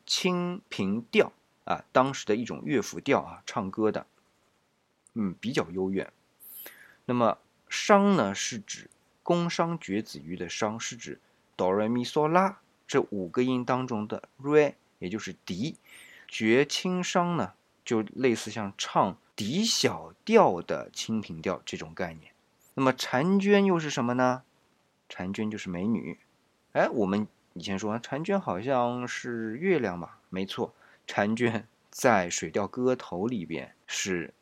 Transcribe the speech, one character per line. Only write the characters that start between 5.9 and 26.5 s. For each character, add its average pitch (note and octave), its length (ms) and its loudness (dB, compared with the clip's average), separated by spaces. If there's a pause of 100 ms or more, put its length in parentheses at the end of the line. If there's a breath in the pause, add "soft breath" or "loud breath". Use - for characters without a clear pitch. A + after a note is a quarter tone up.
怨。 F#2 180 -4 (920 loud breath)
那 B2+ 100 -2
么 A#2+ 240 2 (300)
“商” G3+ 480 6
呢， G2+ 180 4
是 - 240 -6
指 - 320 -12 (340)
宫 E3+ 260 2
商 E3+ 280 -2
角 G#2 240 -4
徵 D2+ 200 -12
羽 E2+ 160 -10
的 F2 100 -6
“商” A2 320 -2
是 - 160 -8
指 D2 240 -14 (380 soft breath)
哆 F#2 160 4
来 G#2+ 160 2
咪 B2 160 0
嗦 D3+ 240 2
拉 F#3+ 300 2 (280)
这 C#3 220 2
五 F#2+ 180 -4
个 B2 140 0
音 B2+ 240 0
当 B2+ 200 0
中 G#2+ 220 -4
的 - 300 -10
瑞， C#3+ 400 4 (220)
也 F#2 100 -6
就 G#2+ 100 -4
是 G2 160 -10 (100)
笛。 G#2+ 300 -4 (500 loud breath)
绝 A2+ 400 4
清 F3+ 380 -2
商 F3 320 2
呢， G#2 160 -2 (320)
就 A2 180 0
类 A#2 320 0
似 A2 160 -4
像 G#2 280 -6
唱 A2+ 400 0 (180)
笛 D3 300 -2
小 F2+ 480 0 (100)
调 D3+ 380 6
的 C2+ 300 -6
清 - 280 -4
平 E2 220 -10
调 F2+ 240 -4
这 F#2 120 -8
种 D#2+ 160 -14
概 E2+ 200 -6
念。 - 180 -20 (440)
那 C3+ 60 -2
么 C3 120 4
婵 F3 480 0
娟 G3+ 240 4
又 F#3 120 4
是 D#3 120 -4
什 C3 160 -2
么 A#2+ 80 0
呢？ B2+ 300 2 (640)
婵 F#2+ 240 -6
娟 G#2+ 180 -4
就 G#2+ 60 -6
是 F#2+ 120 -10
美 F2+ 160 -4
女。 F2 320 -2 (540)